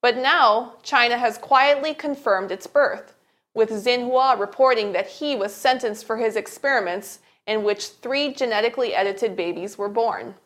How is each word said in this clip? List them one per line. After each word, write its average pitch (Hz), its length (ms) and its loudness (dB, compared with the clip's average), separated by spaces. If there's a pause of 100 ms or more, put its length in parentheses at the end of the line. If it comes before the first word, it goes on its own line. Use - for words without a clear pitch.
But 240 160 2
now, 254 560 2 (100)
China 240 340 2
has 233 200 0
quietly 285 560 2
confirmed 226 580 -2
its 190 160 -10
birth, - 460 0 (400)
with 220 160 2
Xinhua 247 680 2
reporting 226 540 2
that 190 160 -2
he 294 300 -6
was - 180 -4
sentenced 247 480 -2
for 220 140 -6
his 226 180 -2
experiments 208 840 -4 (260)
in 214 160 -2
which 208 280 -2 (120)
three 269 320 -2
genetically 233 640 0
edited 196 400 -2
babies 175 420 -6
were 202 120 -4
born. 202 440 -4 (120)